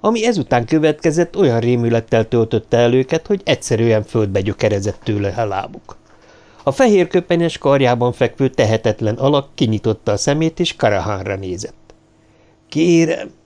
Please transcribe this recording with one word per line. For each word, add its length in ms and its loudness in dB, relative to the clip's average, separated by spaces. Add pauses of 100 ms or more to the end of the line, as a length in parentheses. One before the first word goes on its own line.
Ami 260 0
ezután 380 0
következett, 720 0
olyan 240 2
rémülettel 680 0
töltötte 480 0
el 180 4
őket, 320 0
hogy 180 -2
egyszerűen 580 0
földbe 380 -2
gyökerezett 640 -2
tőle 240 -2
a 180 -4
lábuk. 500 -10 (680)
A 100 -2
fehér 360 4
köpenyes 500 -2
karjában 540 2
fekvő 360 -2
tehetetlen 680 0
alak 400 0
kinyitotta 580 -2
a 40 0
szemét, 440 -2
és 160 -2
Karahanra 600 -2
nézett. 580 -12 (760)
Kérem 640 2 (140)